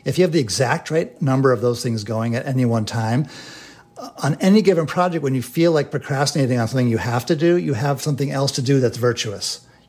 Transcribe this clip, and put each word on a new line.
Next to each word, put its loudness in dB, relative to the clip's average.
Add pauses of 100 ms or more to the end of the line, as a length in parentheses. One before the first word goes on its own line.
If 0
you 6
have 2
the 2
exact -2
right -2
number 2
of 0
those 0
things -4
going -2
at -4
any 0
one 0
time, -2 (720)
uh, -14 (120)
on 0
any 6
given 4
project, 0
when 0
you 0
feel 2
like 0
procrastinating 0
on 0
something 0
you 2
have -2
to 2
do, 2
you -2
have -2
something -2
else -2
to -4
do 4
that's 2
virtuous. -4 (240)